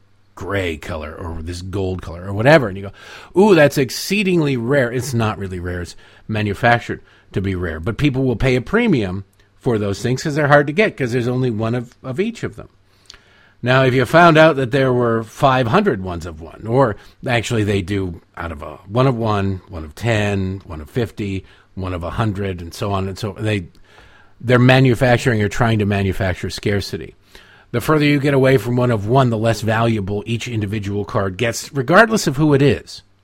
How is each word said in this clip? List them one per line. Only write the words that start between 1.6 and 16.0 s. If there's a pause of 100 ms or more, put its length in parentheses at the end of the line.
gold
color
or
whatever.
And
you
go,
"Ooh,
that's
exceedingly
rare."
It's
not
really
rare.
It's (320)
manufactured (300)
to
be
rare.
But
people
will
pay
a
premium (340)
for
those
things
'cause
they're
hard
to
get
'cause
there's
only
one
of,
of
each
of
them. (920)
Now,
if
you
found
out
that
there
were
five
hundred